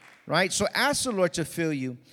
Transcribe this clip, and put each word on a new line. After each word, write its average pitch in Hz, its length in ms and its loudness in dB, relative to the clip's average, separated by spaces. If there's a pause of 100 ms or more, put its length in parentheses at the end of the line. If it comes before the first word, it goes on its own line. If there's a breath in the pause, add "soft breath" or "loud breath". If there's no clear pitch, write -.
(280 loud breath)
right? 170 260 2
So 196 220 0
ask 269 280 2
the 254 80 -2
Lord 185 220 2
to 160 120 -2
fill 160 280 -2
you. 131 240 -6 (160 soft breath)